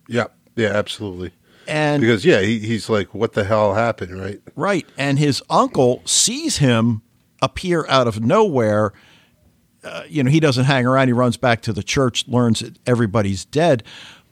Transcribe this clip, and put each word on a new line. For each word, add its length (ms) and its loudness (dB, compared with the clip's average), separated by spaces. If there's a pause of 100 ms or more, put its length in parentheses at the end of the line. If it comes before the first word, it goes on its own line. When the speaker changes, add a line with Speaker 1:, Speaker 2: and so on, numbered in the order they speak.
Speaker 1:
Yeah, 180 -2 (300)
yeah, 140 0
absolutely. 600 -6 (360)
Speaker 2:
And 320 0
Speaker 1:
Because, 240 2
yeah, 160 6
he, 180 0
he's 320 -6
like, 240 -2
"What 200 -4
the 100 -2
hell 300 0
happened?" 460 -4
Right? 200 -10 (160)
Speaker 2:
Right. 300 -4 (120)
And 200 -2
his 300 0
uncle 560 0
sees 540 -2
him 440 2 (380)
appear 480 -2
out 200 2
of 120 -6
nowhere. 720 2 (920)
Uh, 240 -12
you 160 -2
know, 60 2
he 100 4
doesn't 240 2
hang 220 2
around. 200 2
He 60 2
runs 240 2
back 260 0
to 100 -4
the 100 -6
church, 440 -2
learns 340 2
that 260 -14
everybody's 580 0
dead. 400 0 (480)